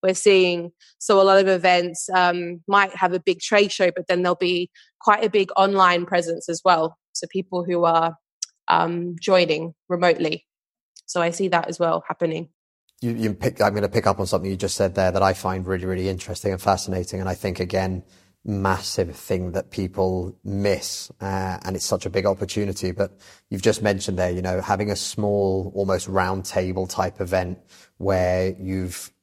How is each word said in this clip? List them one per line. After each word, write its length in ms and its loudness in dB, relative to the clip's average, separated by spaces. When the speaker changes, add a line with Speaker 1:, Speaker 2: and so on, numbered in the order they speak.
Speaker 1:
We're 120 2
seeing, 580 4
so 220 4
a 40 8
lot 140 8
of 100 4
events, 640 2
um, 540 2
might 260 4
have 180 0
a 60 0
big 220 0
trade 320 2
show, 180 2
but 160 -8
then 160 0
there'll 140 2
be 340 -2
quite 240 4
a 60 2
big 260 2
online 500 4
presence 420 -2
as 160 -4
well. 340 2
So 140 -8
people 380 -6
who 200 0
are, 320 2
um, 520 0
joining 540 2
remotely. 580 0
So 140 -4
I 100 2
see 180 -2
that 200 0
as 100 -8
well 280 0
happening. 440 -4
Speaker 2:
You, 120 -4
you 220 -2
pick, 260 -4
I'm 140 4
gonna 140 0
pick 180 0
up 140 2
on 60 -2
something 240 -2
you 60 -4
just 200 -4
said 180 0
there 160 2
that 120 0
I 100 4
find 340 -4
really, 200 -4
really 220 -4
interesting 440 -4
and 80 -6
fascinating. 600 -2
And 80 -4
I 60 -2
think, 240 -6
again, 460 -2
massive 720 -2
thing 360 -4
that 180 -6
people 760 -4
miss, 680 -2
uh, 440 -4
and 100 -6
it's 100 -6
such 220 -2
a 40 -6
big 160 -2
opportunity. 680 -4
But 260 -4
you've 120 -6
just 200 2
mentioned 360 -2
there, 120 0
you 120 -4
know, 180 -2
having 300 -2
a 60 -2
small, 760 -2
almost 320 0
round 380 -2
table 420 -4
type 340 -4
event 380 -2
where 600 0
you've 540 -8